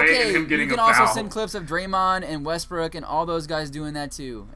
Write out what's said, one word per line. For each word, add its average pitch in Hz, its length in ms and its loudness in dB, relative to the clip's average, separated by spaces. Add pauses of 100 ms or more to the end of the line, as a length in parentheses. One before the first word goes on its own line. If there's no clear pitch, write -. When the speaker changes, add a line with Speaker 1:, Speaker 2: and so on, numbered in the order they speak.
Speaker 1:
way 220 220 6
and 190 80 2
him 160 120 0
getting 151 180 2
Speaker 2:
you 269 100 0
can 233 40 0
Speaker 1:
a - 20 4
Speaker 2:
also 226 240 6
Speaker 1:
foul. - 100 2
Speaker 2:
send 214 160 -4
clips 214 240 -4
of 190 80 -6
Draymond 185 640 0
and 147 200 -6
Westbrook 165 480 -4
and 156 120 -10
all 156 200 0
those 165 220 -2
guys 156 220 -4
doing 147 240 -8
that 143 180 -6
too. 117 440 -10